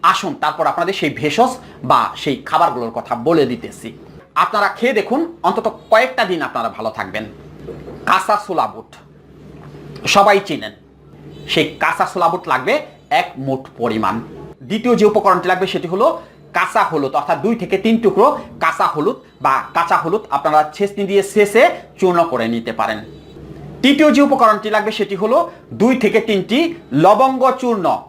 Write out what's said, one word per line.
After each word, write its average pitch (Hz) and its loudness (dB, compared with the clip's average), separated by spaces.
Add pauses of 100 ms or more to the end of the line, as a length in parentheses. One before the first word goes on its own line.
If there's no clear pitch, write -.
(120)
আসুন 180 -2 (120)
তারপর 156 -2
আপনাদের 175 -2
সেই 151 0
ভেষজ 151 2 (380)
বা 135 6 (220)
সেই 139 -2 (120)
খাবারগুলোর 127 0
কথা 117 -6 (140)
বলে 160 4
দিতেছি। 113 -12 (540)
আপনারা 202 0 (100)
খেয়ে 226 0
দেখুন, 247 -2 (280)
অন্তত - -2 (240)
কয়েকটা 247 2
দিন 170 -2
আপনারা 117 -4
ভালো 110 -6
থাকবেন। 107 -8 (840)
কাঁচা - 2 (100)
ছোলা 151 -2
বুট 110 -18 (1200)
সবাই 202 6
চিনেন, - -6 (800)
সেই 151 2 (160)
কাঁচা 165 0
ছোলা 175 0
বুট 175 -6
লাগবে 131 0 (460)
এক 175 -2 (180)
মুঠ 131 -4 (180)
পরিমাণ। 110 -2 (540)
দ্বিতীয় 220 0
যে 208 6
উপকরণটি 196 2
লাগবে 185 0
সেটি 180 -4
হলো 220 2 (500)
কাঁচা 190 0
হলুদ, 143 -2
অর্থাৎ 160 -2
দুই 226 2
থেকে - -4 (100)
তিন 226 4
টুকরো 190 4 (360)
কাঁচা 165 0
হলুদ 156 -2 (280)
বা 135 4 (220)
কাঁচা 165 2
হলুদ 190 -2 (120)
আপনারা 151 2 (160)
ছেঁচনি 202 -4
দিয়ে 196 2
ছেঁচে 214 4 (360)
চূর্ণ 175 2 (120)
করে 117 -2 (100)
নিতে 117 -6
পারেন। 110 -2 (840)
তৃতীয় 285 6
যে 277 6
উপকরণটি 214 2
লাগবে 214 0
সেটি 196 -2
হলো 226 2 (440)
দুই 247 4 (100)
থেকে 214 4 (100)
তিনটি 208 0 (480)
লবঙ্গ 254 4 (180)
চূর্ণ 226 -2 (240)